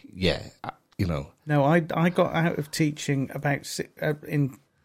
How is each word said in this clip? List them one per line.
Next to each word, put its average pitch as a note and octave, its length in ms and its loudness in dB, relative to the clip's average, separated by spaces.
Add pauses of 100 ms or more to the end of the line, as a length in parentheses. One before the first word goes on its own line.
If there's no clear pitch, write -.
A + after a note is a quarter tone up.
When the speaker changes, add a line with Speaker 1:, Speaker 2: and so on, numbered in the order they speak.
(120)
Speaker 1:
yet, F#2 520 -2
uh, - 80 -8 (260)
you G2+ 80 0
know. D2+ 220 -2 (180)
Speaker 2:
No, D3 180 4
I, E3 200 4 (100)
I E3+ 160 2
got F3 240 2
out E3 240 0
of D3+ 140 -6
teaching D3 640 -2
about C#3+ 320 -2
si-, - 220 -8 (140)
uh, D#3 120 0 (140)
in C#3+ 300 0 (280)